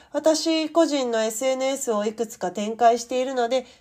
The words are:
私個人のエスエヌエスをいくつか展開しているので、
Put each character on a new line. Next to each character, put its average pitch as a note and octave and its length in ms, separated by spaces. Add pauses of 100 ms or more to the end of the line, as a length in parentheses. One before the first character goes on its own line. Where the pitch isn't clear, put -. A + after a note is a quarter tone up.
(120)
私 D#4+ 580
個 E4 140
人 C4+ 260
の A3 140
エ A3 60
ス A3 140
エ C4 120
ヌ C4 80
エ C4+ 120
ス A#3+ 160
を G#3 120
い A3 80
く A3 140
つ - 120
か F3+ 140
展 G#3+ 240
開 A#3 220
し A#3 80
て B3+ 160
い - 20
る C4+ 100
の A#3+ 140
で、 B3 180 (140)